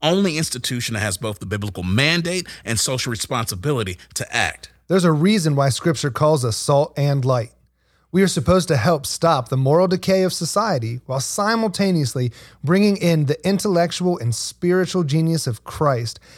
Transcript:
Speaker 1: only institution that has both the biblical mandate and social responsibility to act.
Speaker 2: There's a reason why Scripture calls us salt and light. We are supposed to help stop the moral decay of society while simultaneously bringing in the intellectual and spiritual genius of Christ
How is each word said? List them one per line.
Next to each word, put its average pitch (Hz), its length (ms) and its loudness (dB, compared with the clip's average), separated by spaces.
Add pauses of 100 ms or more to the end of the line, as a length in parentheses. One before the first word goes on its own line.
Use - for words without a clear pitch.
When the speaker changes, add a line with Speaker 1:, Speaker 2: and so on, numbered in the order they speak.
Speaker 1:
only 175 360 2
institution 123 560 -4
that 104 60 -2
has 101 160 -2
both 110 220 -6
the - 80 -14
biblical 101 360 -6
mandate 165 640 0 (180)
and 113 140 -2
social - 320 -2
responsibility 110 880 -4 (160)
to - 220 -6
act. 90 340 -4 (160)
Speaker 2:
There's 175 180 2
a 170 80 6
reason 160 440 2
why 139 140 2
Scripture 123 400 -2
calls 151 340 2
us 113 140 -2
salt 143 400 2
and 143 260 0
light. 123 280 0 (600)
We 185 100 4
are 185 60 4
supposed 175 400 2
to 156 80 2
help 139 300 0
stop 151 420 0
the 135 80 -2
moral 151 320 4
decay 190 360 2
of 180 100 0
society 147 720 -2
while 131 140 -2
simultaneously 190 1120 0 (300)
bringing 196 360 2
in 165 260 2
the 147 240 -2
intellectual 180 720 0
and 117 160 -2
spiritual 180 720 -2
genius 160 420 0
of 120 180 -6
Christ 123 560 -2 (180)